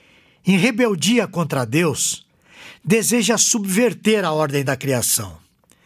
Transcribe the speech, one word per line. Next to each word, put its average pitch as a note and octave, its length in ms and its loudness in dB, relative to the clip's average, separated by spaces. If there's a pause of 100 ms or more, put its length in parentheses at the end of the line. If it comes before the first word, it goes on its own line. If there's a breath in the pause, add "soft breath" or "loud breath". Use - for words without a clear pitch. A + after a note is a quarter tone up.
(460 soft breath)
em F#3+ 120 4
rebeldia G#3 720 2
contra D#3 380 -2
Deus, C3+ 600 -2 (580 loud breath)
deseja A3 540 2
subverter G#3 840 0
a E3 80 0
ordem D3 320 0
da C3 140 -2
criação. A#2 600 -2 (480 loud breath)